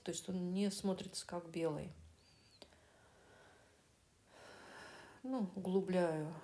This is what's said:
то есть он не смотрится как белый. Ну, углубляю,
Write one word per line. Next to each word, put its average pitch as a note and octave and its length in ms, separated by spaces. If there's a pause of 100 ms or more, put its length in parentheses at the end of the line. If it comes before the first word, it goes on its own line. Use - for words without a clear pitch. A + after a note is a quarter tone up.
то - 80
есть - 160
он F3+ 240
не G3 180
смотрится F#3+ 560
как E3+ 240
белый. E3 400 (3250)
Ну, B3+ 320
углубляю, F3+ 800 (120)